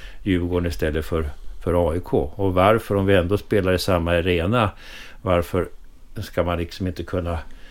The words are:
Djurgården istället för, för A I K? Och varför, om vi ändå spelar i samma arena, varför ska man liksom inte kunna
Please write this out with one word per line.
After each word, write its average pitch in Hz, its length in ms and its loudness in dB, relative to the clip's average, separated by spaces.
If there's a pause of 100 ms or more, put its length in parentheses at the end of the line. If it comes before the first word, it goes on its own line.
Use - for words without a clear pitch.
(220)
Djurgården 87 460 0
istället 78 360 -2
för, 80 260 -2 (340)
för 87 260 2
A 80 60 -2
I 92 40 -2
K? 85 340 0
Och 98 200 0
varför, 104 420 4
om 98 100 2
vi 98 80 6
ändå 92 240 4
spelar 92 340 2
i 90 60 2
samma 85 320 2
arena, 87 600 2 (520)
varför 87 460 0 (540)
ska - 200 -4
man 85 160 0
liksom 87 280 -6
inte 90 160 -6
kunna 85 360 -4 (320)